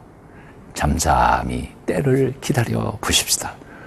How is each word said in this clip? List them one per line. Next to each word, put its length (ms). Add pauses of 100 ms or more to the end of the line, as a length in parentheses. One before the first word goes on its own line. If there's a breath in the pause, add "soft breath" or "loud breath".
(720 loud breath)
잠잠히 960 (160)
때를 560
기다려 600
보십시다. 520 (340 loud breath)